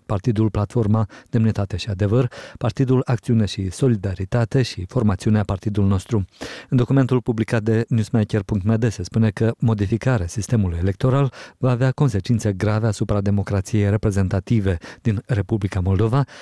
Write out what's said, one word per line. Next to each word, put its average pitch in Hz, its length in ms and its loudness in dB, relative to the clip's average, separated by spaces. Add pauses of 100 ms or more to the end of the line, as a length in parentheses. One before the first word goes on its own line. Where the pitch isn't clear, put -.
Partidul 107 440 0
Platforma, 107 580 0 (220)
Demnitate 104 480 0
și - 120 -8
Adevăr, 104 420 0 (260)
Partidul 127 480 0
Acțiune 113 400 0
și 95 260 -6
Solidaritate 110 880 0
și 92 260 -6
formațiunea 107 560 2
Partidul 101 420 -2
Nostru. 98 400 0 (440)
În 135 80 2
documentul 127 440 2
publicat 110 420 -2
de 110 240 2
newsmaker 107 560 0
punct 98 220 -2
m 110 80 2
d 113 180 2
se - 120 -8
spune 110 260 0
că 113 300 0
modificarea 107 680 0
sistemului 95 500 -2
electoral 123 540 0 (260)
va 127 120 0
avea 127 220 2
consecințe 107 640 0
grave 107 340 0
asupra 104 340 -2
democrației 101 680 0
reprezentative 98 880 0 (240)
din 107 240 -2
Republica 104 280 -2 (300)
Moldova 107 400 2 (180)